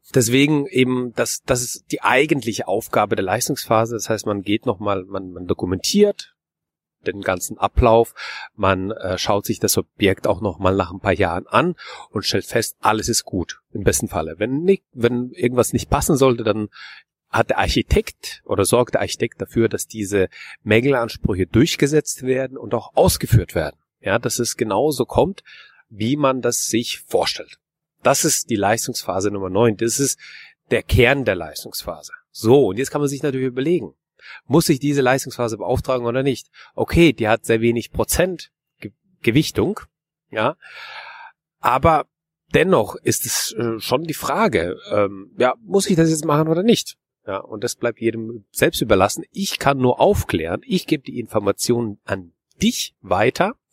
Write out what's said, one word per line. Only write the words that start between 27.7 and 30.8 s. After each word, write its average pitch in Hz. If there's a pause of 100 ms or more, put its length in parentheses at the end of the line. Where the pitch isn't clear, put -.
Das 139
ist -
die 117
Leistungsphase 101
Nummer 98
neun. 104
Das 113
ist 101 (520)
der 117